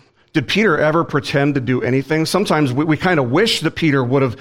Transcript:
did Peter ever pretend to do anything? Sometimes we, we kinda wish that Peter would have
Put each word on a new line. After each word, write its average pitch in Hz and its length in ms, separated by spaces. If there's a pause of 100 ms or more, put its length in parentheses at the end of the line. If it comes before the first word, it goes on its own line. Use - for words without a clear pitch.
(320)
did 143 160
Peter 190 280
ever 156 280
pretend 143 500
to 139 60
do 123 220
anything? 139 440
Sometimes 156 460
we, 139 120
we 156 120
kinda 175 260
wish 156 380
that 160 160
Peter 139 260
would 127 200
have 127 180